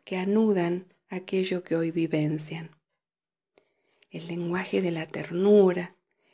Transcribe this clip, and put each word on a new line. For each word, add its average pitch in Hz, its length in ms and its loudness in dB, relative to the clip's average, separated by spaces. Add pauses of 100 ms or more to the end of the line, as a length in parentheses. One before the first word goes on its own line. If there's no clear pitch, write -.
que 185 140 -8
anudan 185 720 0 (200)
aquello 185 560 -4
que - 120 -4
hoy 165 160 -2
vivencian. 156 800 -2 (1400)
El 165 180 -12
lenguaje 175 540 -2
de 175 100 0
la 160 160 -4
ternura, 180 880 4 (380)